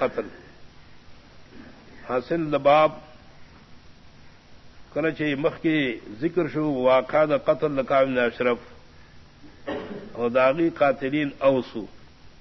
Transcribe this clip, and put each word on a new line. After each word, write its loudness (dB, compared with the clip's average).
قتل. -4
حاصل -4
د 0
باب 4
کله 0
چې -2
مخکې -2
ذکر -2
شو -2
واقعه 4
د 0
قتل 2
د -2
کعب 4
بن -2
اشرف 0
او -4
د -4
هغې 2
قاتلین 0
اوسو، 0